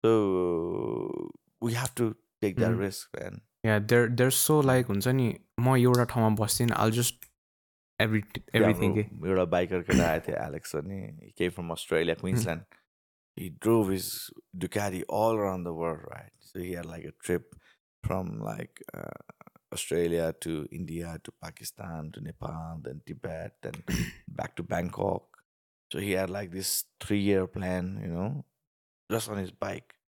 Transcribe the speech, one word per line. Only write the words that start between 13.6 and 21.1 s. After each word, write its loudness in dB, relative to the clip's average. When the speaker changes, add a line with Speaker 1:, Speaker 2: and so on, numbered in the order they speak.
Speaker 1:
drove 6
his -2
Ducati -2
all 2
around -2
the -6
world, -4
right? -16
So -14
he -6
had, -8
like, -12
a -10
trip -2
from, -4
like, -10
uh, -10
Australia 0
to -6
India -8